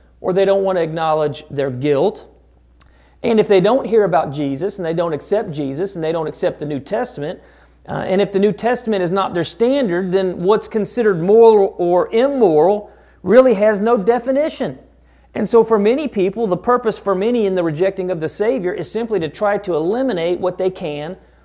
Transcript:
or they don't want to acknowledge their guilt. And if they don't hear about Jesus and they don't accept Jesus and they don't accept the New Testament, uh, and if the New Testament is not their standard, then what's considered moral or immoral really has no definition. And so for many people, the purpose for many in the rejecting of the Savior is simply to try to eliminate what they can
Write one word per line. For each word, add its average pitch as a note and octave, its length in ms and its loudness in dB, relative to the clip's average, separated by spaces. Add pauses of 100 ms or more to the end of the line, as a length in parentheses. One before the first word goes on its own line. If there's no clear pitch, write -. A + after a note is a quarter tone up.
(220)
or F#3 120 -2
they F#3+ 100 2
don't G3 220 2
want F#3 120 0
to E3+ 40 2
acknowledge D#3 680 -2
their C#3 200 -4
guilt. C#3+ 580 0 (960)
And A3+ 160 2
if - 80 2
they G3 140 4
don't F3+ 260 2
hear G#3+ 160 2
about D#3+ 300 0
Jesus D3 440 -6
and F3 80 -6
they D#3+ 80 -2
don't E3+ 200 -2
accept G3 380 -4
Jesus D3 440 -6
and D#3+ 80 -6
they D#3+ 80 -2
don't D#3+ 160 -4
accept F3 320 -4
the - 60 -8
New C#3+ 160 -6
Testament, F#3+ 580 -8 (480)
uh, - 180 -6
and F#3+ 140 0
if G3+ 140 0
the F#3+ 60 0
New G#3 120 4
Testament A3+ 500 -2
is E3+ 100 -2
not G3 220 -2
their E3+ 120 -2
standard, A3 640 -2
then F#3 320 -2
what's A3 240 2
considered G#3 540 -2
moral G#3+ 560 6
or F3 360 2
immoral G#3 800 2 (320)
really B3 300 6
has G#3 260 2
no A#3 160 2
definition. A#3+ 800 -2 (580)
And G#3+ 120 -2
so A3+ 160 6
for A3+ 160 2
many B3 300 0
people, G3+ 380 -2
the F3 100 -2
purpose A#3+ 420 -2
for G3 160 -2
many A3 300 0
in F#3+ 100 0
the F3 80 0
rejecting F#3 480 -2
of E3+ 80 -6
the D#3 80 -4
Savior G#3 460 -2
is - 180 -8
simply A3 300 -4
to D#3 80 -4
try G#3 300 -2
to F#3 140 -6
eliminate F3+ 680 -2
what F3 160 -4
they F#3 120 -2
can E3 460 -8 (300)